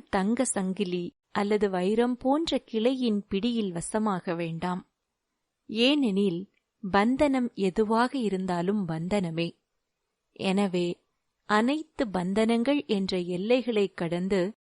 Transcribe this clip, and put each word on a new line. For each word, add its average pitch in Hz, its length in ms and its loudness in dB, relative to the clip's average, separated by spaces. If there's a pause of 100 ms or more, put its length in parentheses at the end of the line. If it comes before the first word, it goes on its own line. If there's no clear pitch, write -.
தங்க 214 380 0
சங்கிலி 185 580 -4 (280)
அல்லது 208 380 0
வைரம் 214 460 0
போன்ற 285 460 0
கிளையின் 233 600 0
பிடியில் 214 480 -2
வசமாக 185 640 -2
வேண்டாம். 170 480 -4 (840)
ஏனெனில் 214 720 2 (420)
பந்தனம் 247 680 2 (120)
எதுவாக 220 580 2
இருந்தாலும் 190 680 0
பந்தனமே. 170 640 -2 (880)
எனவே 185 500 0 (640)
அனைத்து 262 600 0
பந்தனங்கள் 220 800 0
என்ற 190 280 -2 (140)
எல்லைகளை 214 640 0
கடந்து 180 480 0 (200)